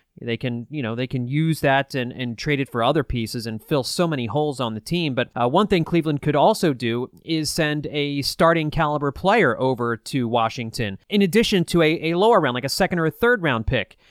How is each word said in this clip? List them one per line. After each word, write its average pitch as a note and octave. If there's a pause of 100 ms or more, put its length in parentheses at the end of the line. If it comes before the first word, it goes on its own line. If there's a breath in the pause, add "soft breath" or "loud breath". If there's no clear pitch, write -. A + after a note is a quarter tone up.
(220 soft breath)
they A#2
can, A#2+
you D3
know, A2+
they B2+
can B2
use D3+
that C#3
and, B2+
and A#2+
trade D3
it C3+
for A#2
other C#3+
pieces A#2
and A2
fill C#3
so -
many C#3+
holes C#3+
on A#2
the G#2+
team. D#3
But, B2
uh, A#2+
one F3+
thing E3+
Cleveland D#3
could D3+
also E3
do A#2+ (140)
is D#3
send D3+
a C#3+
starting E3
caliber D3
player F#3
over A#2+
to B2
Washington, A2+ (100)
in G3+
addition G3
to E3+
a, D#3+
a E3+
lower G#3+
round, B2+
like B2+
a -
second F3+
or D#3+
a D#3
third A#3
round B2
pick, - (160 soft breath)